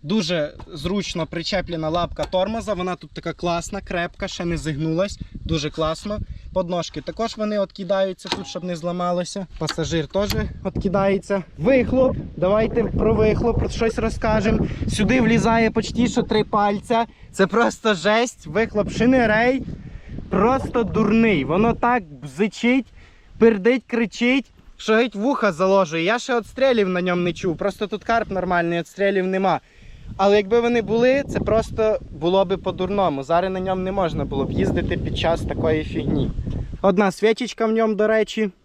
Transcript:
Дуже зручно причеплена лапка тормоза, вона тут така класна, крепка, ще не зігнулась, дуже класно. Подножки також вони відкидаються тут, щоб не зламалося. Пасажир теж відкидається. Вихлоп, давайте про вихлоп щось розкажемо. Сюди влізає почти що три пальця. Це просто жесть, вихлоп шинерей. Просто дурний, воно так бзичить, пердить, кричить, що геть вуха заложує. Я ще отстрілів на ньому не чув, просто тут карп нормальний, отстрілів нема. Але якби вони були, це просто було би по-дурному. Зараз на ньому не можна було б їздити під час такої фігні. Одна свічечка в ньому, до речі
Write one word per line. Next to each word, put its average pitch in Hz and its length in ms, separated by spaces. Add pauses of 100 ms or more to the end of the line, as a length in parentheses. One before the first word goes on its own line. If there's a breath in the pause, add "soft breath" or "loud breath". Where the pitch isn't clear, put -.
Дуже 165 500 (220)
зручно 170 520
причеплена 170 600
лапка 160 360
тормоза, 202 500
вона 180 220
тут - 140
така 165 220
класна, 170 480
крепка, 180 480
ще - 160
не 170 120
зігнулась, 160 640 (160 loud breath)
дуже 151 360
класно. 160 480 (360 loud breath)
Подножки 175 460
також 220 360
вони 208 260
відкидаються 190 640
тут, 185 180
щоб 175 180
не 180 120
зламалося. 175 680 (120)
Пасажир 160 480
теж 196 240 (360)
відкидається. 196 760 (160)
Вихлоп, 254 580 (200)
давайте 220 480
про - 300
вихлоп 214 560
щось 226 280
розкажемо. 220 680 (220 loud breath)
Сюди 254 320
влізає 226 500
почти 226 360
що 233 160
три 214 220
пальця. 208 600 (260 loud breath)
Це 196 140
просто 220 480
жесть, 214 520
вихлоп 202 440
шинерей. 240 720 (680 loud breath)
Просто 233 540
дурний, 202 600
воно 196 280
так 240 300 (200)
бзичить, 214 640 (520 soft breath)
пердить, 220 480
кричить, 240 600 (300)
що - 180
геть 233 200
вуха 214 380
заложує. 170 520
Я 220 140
ще 247 160
отстрілів 233 540
на 180 140
ньому 180 200
не 175 100
чув, 165 240
просто 202 300
тут 202 180
карп 226 260
нормальний, 170 500
отстрілів 190 460
нема. 190 340 (560 loud breath)
Але 202 200
якби 214 240
вони 233 220
були, 247 400
це - 180
просто 220 580 (120)
було 180 340
би 190 120
по-дурному. 180 640
Зараз 175 300
на 185 80
ньому 190 220
не 185 100
можна 170 320
було - 200
б - 60
їздити 180 460
під - 220
час 165 240
такої 156 420
фігні. 143 460 (520 loud breath)
Одна 196 280
свічечка 226 560
в 220 60
ньому, 220 220
до 208 120
речі 214 440 (140)